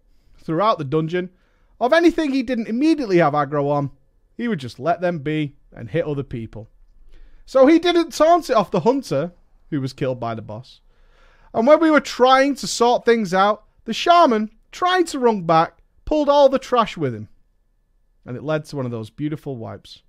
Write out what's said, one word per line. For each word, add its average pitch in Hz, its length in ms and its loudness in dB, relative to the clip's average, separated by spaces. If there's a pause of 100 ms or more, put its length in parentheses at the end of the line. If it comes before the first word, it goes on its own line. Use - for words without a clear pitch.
(360)
throughout 190 420 -2
the 151 60 -8
dungeon 160 460 -4 (500)
of 254 120 0
anything 320 400 2
he 262 100 -2
didn't 226 260 -6
immediately 254 500 0
have 151 140 2
aggro 143 380 -2
on, 143 200 -2 (460)
he 240 120 -6
would 208 100 -4
just 120 200 -14
let 170 220 -4
them 175 200 -4
be 151 340 -6 (180)
and - 180 -16
hit 165 140 -2
other 143 180 -6
people. 113 460 -14 (760)
So 262 200 6
he 330 120 6
didn't 339 340 0
taunt 330 380 2
it 226 60 0
off 196 140 0
the 190 100 -2
hunter, 175 520 -2 (380)
who 139 100 -4
was 131 120 -6
killed 127 280 -6
by 117 140 -6
the 110 80 -10
boss. 107 380 -18 (760)
And 220 120 0
when 302 140 6
we 320 100 4
were 294 100 4
trying 262 560 2
to - 100 -10
sort 233 380 0
things 226 280 0
out, 202 320 0 (200)
the 226 100 -8
shaman, 277 560 2 (200)
trying 370 360 0
to 285 120 -10
run 226 240 0
back, 165 360 0 (260)
pulled 302 240 0
all 285 200 6
the 269 100 2
trash - 380 -2
with 135 180 -4
him. 107 140 -14 (1000)
And 123 100 -12
it 117 80 -14
led 156 220 -4
to 147 100 -14
one 131 80 -4
of 120 80 -8
those 110 180 -12
beautiful 147 460 -10
wipes. 104 520 -18